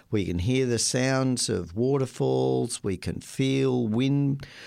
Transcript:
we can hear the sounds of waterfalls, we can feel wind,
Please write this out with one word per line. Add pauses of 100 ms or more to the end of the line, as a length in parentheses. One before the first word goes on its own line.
(100)
we
can
hear
the
sounds
of
waterfalls,
we
can
feel
wind, (200)